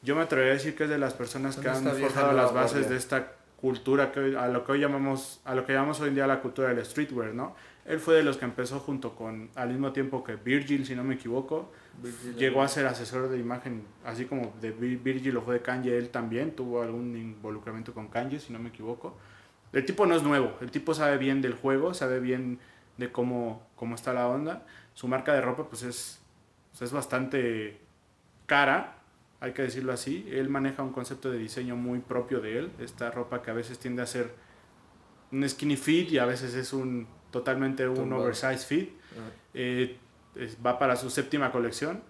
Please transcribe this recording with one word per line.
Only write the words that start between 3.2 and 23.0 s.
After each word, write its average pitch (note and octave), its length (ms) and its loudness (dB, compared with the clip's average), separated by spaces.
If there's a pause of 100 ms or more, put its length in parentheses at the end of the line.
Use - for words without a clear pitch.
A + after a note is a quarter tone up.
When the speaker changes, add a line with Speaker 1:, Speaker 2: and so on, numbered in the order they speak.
Speaker 1:
cultura C3+ 500 4
que - 80 -4
hoy, C3+ 160 2
a B2 140 0
lo B2 160 0
que C3+ 80 2
hoy C#3+ 80 4
llamamos, C#3 640 0
a C3 100 -2
lo B2+ 100 0
que C3+ 80 0
llamamos C#3+ 280 2
hoy D3 80 2
en C#3 60 0
día C3+ 120 4
la C3 140 4
cultura C3 320 0
del A#2 100 0
streetwear, B2 500 -2
¿no? B2 220 -6 (300)
Él D#3+ 140 -2
fue D#3+ 160 6
de D#3 80 8
los C#3+ 140 2
que C3 80 -4
empezó B2 340 -2
junto C3 360 -6
con, A2+ 400 -8
al B2 140 -2
mismo C3+ 240 0
tiempo C3+ 300 0
que A2+ 120 -8
Virgil, C#3 500 2
si B2+ 100 -4
no B2 80 -4
me C3 120 0
equivoco. C3 560 -4 (300)
Speaker 2:
Virgil A#2+ 340 -10
Speaker 1:
Llegó B2+ 260 4
a - 20 8
Speaker 2:
Abloh. C#3 100 2
Speaker 1:
ser C#3+ 140 2
asesor B2 420 -2
de B2+ 80 0
imagen, A#2+ 480 -4 (200)
así A#2 200 -6
como B2 360 -4
de A2 100 -4
Vi-, B2 260 -2
Virgil C3 360 0
lo A#2 80 2
fue B2 140 0
de A#2+ 60 2
Kanye, B2+ 360 0
él A#2+ 120 0
también B2 460 -2
tuvo A#2+ 260 -2
algún A#2+ 340 -4
involucramiento A2 800 -8
con A2 140 -10
Kanye, C3+ 320 -4
si C#3+ 140 -14
no A2+ 60 -8
me A#2 100 -8
equivoco. A2 480 -10 (560)
El C3+ 120 4
tipo F#3+ 200 4
no E3+ 100 6
es D#3+ 80 4
nuevo, C#3+ 380 4
el A#2+ 100 -8
tipo D#3+ 220 0
sabe D3 240 4
bien C3+ 240 4
del B2+ 120 2
juego, C3+ 400 2
sabe B2+ 260 0
bien B2+ 400 0 (380)
de B2 140 -6